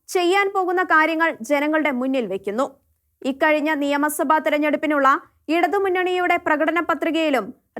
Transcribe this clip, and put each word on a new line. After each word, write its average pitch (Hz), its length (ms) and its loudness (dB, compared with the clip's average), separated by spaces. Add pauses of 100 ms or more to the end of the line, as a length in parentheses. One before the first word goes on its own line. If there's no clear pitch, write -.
(160)
ചെയ്യാൻ 381 400 2
പോകുന്ന 370 280 0 (100)
കാര്യങ്ങൾ 320 380 2 (180)
ജനങ്ങളുടെ 294 500 0
മുന്നിൽ 262 340 -2
വെക്കുന്നു. 202 320 -4 (640)
ഇക്കഴിഞ്ഞ 302 400 0 (120)
നിയമസഭാ 294 600 0
തിരഞ്ഞെടുപ്പിനുള്ള 294 600 0 (480)
ഇടതുമുന്നണിയുടെ 359 840 0 (100)
പ്രകടന 320 320 0 (100)
പത്രികയിലും 311 580 0 (320)